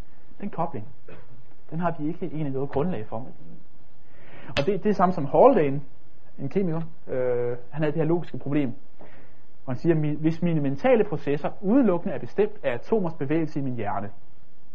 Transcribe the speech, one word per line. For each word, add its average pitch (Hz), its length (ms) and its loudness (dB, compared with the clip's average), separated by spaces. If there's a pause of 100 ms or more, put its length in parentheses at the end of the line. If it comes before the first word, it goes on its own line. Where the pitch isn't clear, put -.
(420)
Den 202 80 -2
kobling, 165 380 -2 (840)
den 160 100 -2
har 170 200 0
vi 147 80 -2
ikke 180 180 -2
egentlig 143 280 -2
noget 135 160 0
grundlag 135 380 0
for. 117 200 -2 (1200)
Og - 160 0
det, 196 180 2
det 214 60 2
er 202 40 4
samme 185 200 4
som 147 120 0
Haldane, 156 560 6 (580)
en 135 100 -2
kemiker, 165 320 0 (260)
øh, 123 500 0 (120)
han 147 120 -2
havde 151 100 2
det 160 100 0
her - 20 2
logiske 165 340 0
problem, 139 360 0 (920)
hvor 131 100 -2
han 123 40 -2
siger: 165 180 4
"Mi-, 151 220 2
hvis 160 240 0
mine 165 200 2
mentale 208 420 4
processer 151 460 0 (120)
udelukkende 185 540 2
er 120 40 -4
bestemt 208 340 0 (100)
af 131 100 0
atomers 165 400 0
bevægelse 151 460 0
i 139 40 0
min 127 120 0
hjerne, 101 360 -2 (640)